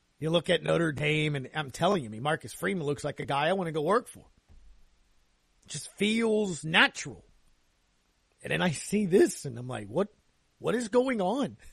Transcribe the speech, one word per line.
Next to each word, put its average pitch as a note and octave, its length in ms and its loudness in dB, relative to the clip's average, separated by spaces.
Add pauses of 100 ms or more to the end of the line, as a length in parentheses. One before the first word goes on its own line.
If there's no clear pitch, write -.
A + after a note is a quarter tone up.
(200)
you D3 100 -2
look E3+ 220 2
at E3 100 2
Notre D#3+ 300 2
Dame, D3+ 440 0
and C3 200 -6
I'm D3 160 -6
telling F3 320 0
you, A2 60 -10
I - 20 -12
mean, G#2+ 100 -10
Marcus D3+ 320 -2
Freeman F3+ 320 -4
looks C#3+ 180 -2
like C#3+ 160 -6
a C#3+ 60 -8
guy C#3+ 220 0
I F3 60 2
wanna F#3 180 -2
go D3+ 100 -2
work G3 260 2
for. - 180 -20 (1400)
It - 40 -20
just - 240 -12
feels G#3+ 680 0
natural. D#3+ 640 2 (1160)
And - 80 -10
then D#3+ 100 0
I F3+ 80 2
see G3 380 -2
this, G#3 380 4
and B2 120 -8
I'm B2 100 -10
like, A2+ 200 -8
"What, D#3 220 0 (500)
what E3+ 160 0
is A#3 140 -4
going B3 320 2
on?" F#3 360 -2 (140)